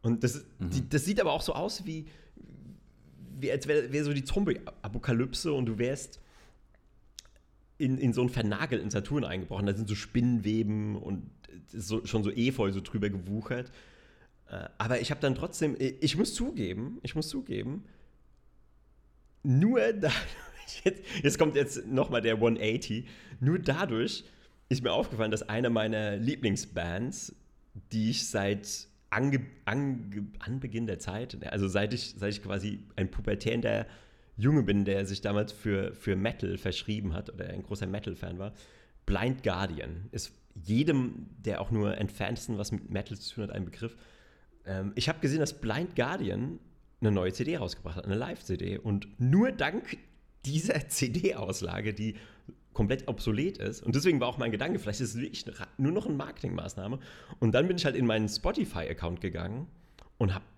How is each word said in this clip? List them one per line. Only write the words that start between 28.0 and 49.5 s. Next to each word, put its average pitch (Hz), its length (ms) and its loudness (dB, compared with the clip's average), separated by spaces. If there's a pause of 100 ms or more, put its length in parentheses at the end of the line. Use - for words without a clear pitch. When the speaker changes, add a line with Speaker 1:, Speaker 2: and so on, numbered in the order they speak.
Speaker 1:
ich - 200 -2
seit 101 580 -2 (220)
ange-, 131 340 2 (220)
ange-, 113 720 -4
Anbeginn 117 480 -4
der 95 120 -2
Zeit, 110 380 -6 (160)
also 98 160 2
seit 101 240 2
ich, - 240 -6
seit 101 160 -2
ich 101 100 -6
quasi 101 440 -4 (100)
ein 95 140 2
pubertierender 110 760 0 (520)
Junge 135 240 6
bin, 101 240 4
der 98 180 2
sich 98 160 -4
damals 104 320 2
für, 98 420 0
für 98 220 0
Metal 95 400 0
verschrieben 98 560 -2
hat - 220 -4
oder 92 140 -8
ein 92 160 -8
großer 101 220 -4
Metal-Fan 92 520 -6
war, 101 160 -8 (500)
Blind 120 380 0
Guardian 90 680 -2
ist - 200 -8 (220)
jedem, 120 720 2 (120)
der 104 220 -4
auch 98 100 -4
nur 104 280 2
entferntesten 107 580 -2
was 101 160 -2
mit - 160 -4
Metal 98 300 -4
zu - 160 -10
tun 110 100 -4
hat, 98 60 -6
ein 95 160 -4
Begriff. - 280 -8 (720)
Ähm, 95 300 -4
ich - 160 0
hab - 100 -2
gesehen, 151 200 2
dass - 200 -2
Blind 143 360 -2
Guardian 127 640 0 (420)
eine 110 80 6
neue 95 220 4
C 123 120 -2
D 160 120 0
rausgebracht 87 400 -6
hat, - 100 -8
eine 98 80 0
Live-C 113 420 -4
D. 92 220 -2
Und 101 300 0 (120)
nur 175 320 6